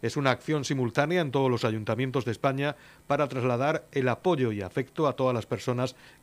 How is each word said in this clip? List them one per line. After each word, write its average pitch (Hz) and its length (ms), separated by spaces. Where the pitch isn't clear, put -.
Es 117 160
una 139 140
acción 143 340
simultánea 143 560
en 147 100
todos 135 200
los 117 160
ayuntamientos 113 580
de 123 60
España 139 440
para 143 220
trasladar 127 640
el 131 160
apoyo 131 420
y 104 120
afecto 135 440
a 127 80
todas 127 200
las 120 100
personas 127 500